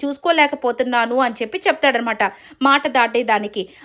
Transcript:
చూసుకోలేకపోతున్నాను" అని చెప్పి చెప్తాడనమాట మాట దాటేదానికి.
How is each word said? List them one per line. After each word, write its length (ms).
చూసుకోలేకపోతున్నాను" 1160
అని 220
చెప్పి 260
చెప్తాడనమాట 560
మాట 260
దాటేదానికి. 840